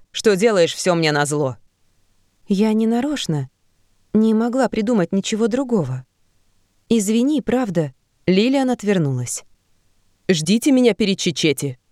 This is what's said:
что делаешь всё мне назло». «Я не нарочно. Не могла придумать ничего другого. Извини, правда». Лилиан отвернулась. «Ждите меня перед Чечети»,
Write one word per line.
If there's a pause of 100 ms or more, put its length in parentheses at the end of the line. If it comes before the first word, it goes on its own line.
(120)
что
делаешь
всё
мне
назло». (920)
«Я
не
нарочно. (640)
Не
могла
придумать
ничего
другого. (800)
Извини,
правда». (340)
Лилиан
отвернулась. (880)
«Ждите
меня
перед
Чечети», (140)